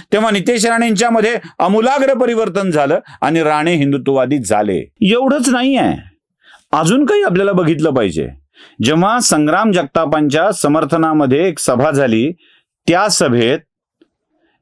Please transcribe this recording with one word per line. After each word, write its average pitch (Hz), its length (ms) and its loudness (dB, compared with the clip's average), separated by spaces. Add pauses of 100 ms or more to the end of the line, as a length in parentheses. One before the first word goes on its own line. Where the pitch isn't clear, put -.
(120)
तेव्हा 220 180 0
नितेश 208 360 0
राणेंच्या 233 440 0
मध्ये 226 280 0 (200)
आमूलाग्र 254 560 2
परिवर्तन 220 560 -2
झालं 151 300 0 (200)
आणि 160 220 0
राणे 151 320 0
हिंदुत्ववादी 139 640 0
झाले. 104 600 -2
एवढंच 254 480 2
नाहीये, 247 460 0 (760)
अजून 180 340 0
काही 415 160 2
आपल्याला 196 300 0
बघितलं 160 380 0
पाहिजे. 85 380 -2 (540)
जेव्हा 180 380 0
संग्राम 175 520 0
जगतापांच्या 156 800 0
समर्थनामध्ये 156 960 0
एक 156 100 -6
सभा 131 320 0
झाली, 135 420 0 (560)
त्या 185 200 2
सभेत 127 500 0 (1040)